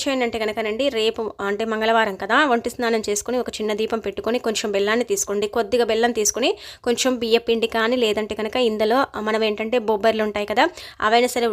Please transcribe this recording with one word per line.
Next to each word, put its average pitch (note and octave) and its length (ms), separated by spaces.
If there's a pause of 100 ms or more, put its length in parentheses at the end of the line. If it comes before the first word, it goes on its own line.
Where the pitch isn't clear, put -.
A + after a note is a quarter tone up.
చేయండి C4 240
అంటే A3+ 160
కనుకనండి, A3 420 (140)
రేపు A3 240 (240)
అంటే G3+ 240
మంగళవారం A3 500
కదా, G#3+ 160 (160)
ఒంటి A#3+ 200
స్నానం A#3 340
చేసుకొని A3 360
ఒక - 140
చిన్న G#3+ 240
దీపం A3 240
పెట్టుకొని G#3+ 400
కొంచెం A3 300
బెల్లాన్ని G#3+ 360
తీసుకోండి. G3+ 460
కొద్దిగా A#3 340
బెల్లం A#3 280
తీసుకొని A3 320 (360)
కొంచెం B3 360
బియ్య A3+ 260
పిండి A3+ 260
కానీ A3+ 300
లేదంటే G#3+ 360
కనుక G#3+ 140 (140)
ఇందులో G#3+ 300 (280)
మనం A3 220
ఏంటంటే A3 300 (100)
బొబ్బర్లు A3 380
ఉంటాయి G#3 260
కదా, C4 140 (420)
అవైనా A#3+ 260
సరే A#3 180